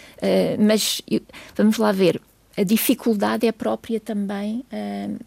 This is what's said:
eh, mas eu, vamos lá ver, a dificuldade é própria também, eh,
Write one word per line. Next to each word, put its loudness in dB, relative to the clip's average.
eh, 0
mas 2
eu, -2
vamos 4
lá 2
ver, 4
a 2
dificuldade 2
é 4
própria -4
também, -6
eh, -6